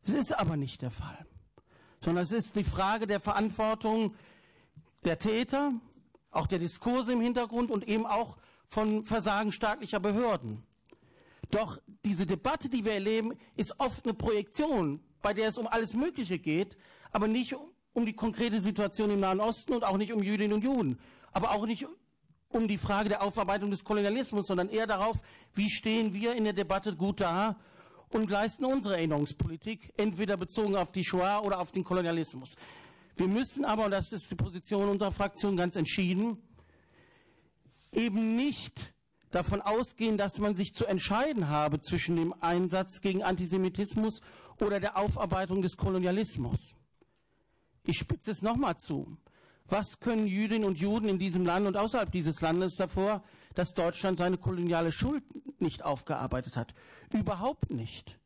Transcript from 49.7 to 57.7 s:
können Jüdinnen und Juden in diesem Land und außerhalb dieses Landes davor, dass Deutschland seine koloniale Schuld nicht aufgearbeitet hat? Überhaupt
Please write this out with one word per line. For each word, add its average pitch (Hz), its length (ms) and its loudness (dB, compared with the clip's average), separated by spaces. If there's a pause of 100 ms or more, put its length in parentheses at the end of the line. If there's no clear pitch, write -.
können 220 260 2
Jüdinnen 208 400 2
und 175 120 -2
Juden 214 280 2
in 190 100 2
diesem 180 280 0
Land 180 200 2
und 196 120 2
außerhalb 214 340 0
dieses 165 300 0
Landes 170 340 2
davor, 196 480 0 (320)
dass 180 180 -2
Deutschland 175 440 0
seine 180 200 2
koloniale 170 540 2
Schuld 277 320 -2 (380)
nicht 165 220 -2
aufgearbeitet 127 760 -4
hat? - 160 -6 (400)
Überhaupt 208 580 -2